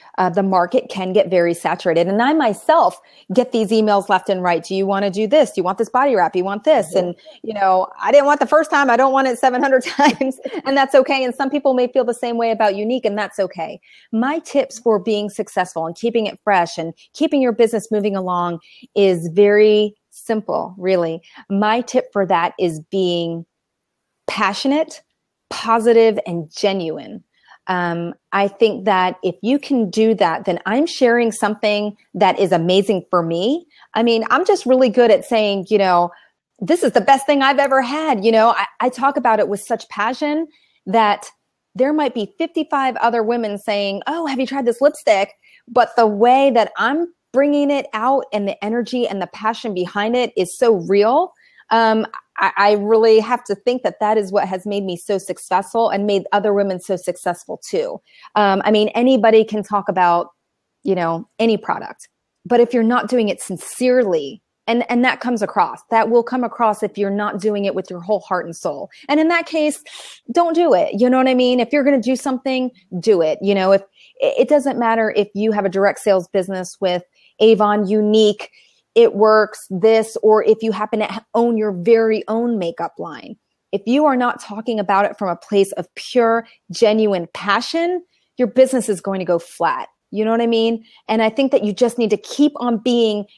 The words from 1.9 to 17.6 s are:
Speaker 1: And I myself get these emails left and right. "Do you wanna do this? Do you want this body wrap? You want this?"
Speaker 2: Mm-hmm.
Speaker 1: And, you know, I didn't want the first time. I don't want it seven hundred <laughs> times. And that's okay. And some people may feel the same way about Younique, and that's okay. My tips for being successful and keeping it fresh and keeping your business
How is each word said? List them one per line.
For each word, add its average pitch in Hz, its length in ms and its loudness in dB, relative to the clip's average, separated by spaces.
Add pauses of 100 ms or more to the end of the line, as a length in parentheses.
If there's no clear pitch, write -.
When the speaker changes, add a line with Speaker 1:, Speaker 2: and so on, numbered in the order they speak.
Speaker 1:
And 202 160 0
I 269 100 2
myself 277 680 2 (340)
get 247 160 0
these 220 220 -2
emails 208 360 2
left 185 200 0
and 190 120 -2
right. 175 220 -2
"Do 190 140 -6
you 190 100 -2
wanna 196 240 -2
do 208 160 -2
this? 262 240 2
Do - 80 -14
you 180 60 0
want 185 140 -4
this 226 100 -2
body 262 260 0
wrap? 175 220 0
You 180 80 0
want 202 180 -6
this?" 269 320 2
Speaker 2:
Mm-hmm. 202 40 2 (100)
Speaker 1:
And, 175 80 -10 (260)
you 220 120 -10
know, 190 340 2 (120)
I - 120 -2
didn't 277 140 6
want 285 120 2
the 277 80 0
first 311 240 2
time. 285 180 2
I 233 80 4
don't 262 160 4
want 269 140 2
it 254 100 -2
seven 247 240 0
hundred 269 220 2
<laughs> - 20 -8
times. 269 540 0 (260)
And 269 120 -2
that's 269 180 2
okay. 262 300 2
And 247 100 -4
some 269 160 -4
people 277 240 0
may 247 140 0
feel 254 160 0
the 233 100 -2
same 233 220 -6
way 233 160 0
about 214 220 0
Younique, 220 300 -4
and 202 140 -2
that's 202 220 -6
okay. 180 400 -8 (320)
My 254 260 -2
tips 277 400 -4
for 214 220 0
being 208 280 -4
successful 185 580 -6
and 170 100 -10
keeping 226 300 -2
it 190 180 -10
fresh 180 340 0
and 165 160 -8 (200)
keeping 294 280 0
your 247 80 0
business 226 400 0